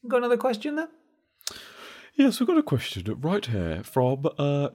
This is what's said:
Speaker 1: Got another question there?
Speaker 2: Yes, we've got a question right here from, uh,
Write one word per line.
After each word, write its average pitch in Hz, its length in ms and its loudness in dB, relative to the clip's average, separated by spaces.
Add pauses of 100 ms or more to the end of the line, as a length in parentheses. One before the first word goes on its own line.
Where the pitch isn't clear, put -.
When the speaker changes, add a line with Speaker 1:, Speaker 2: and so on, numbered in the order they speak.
Speaker 1:
Got 254 100 2
another 240 200 2
question 254 380 -2
there? 320 140 -4 (1300)
Speaker 2:
Yes, 269 240 4
we've 240 80 2
got 349 120 4
a 302 40 4
question 120 400 -2 (180)
right 190 240 0
here 90 380 -2
from, 135 440 0 (100)
uh, 143 380 0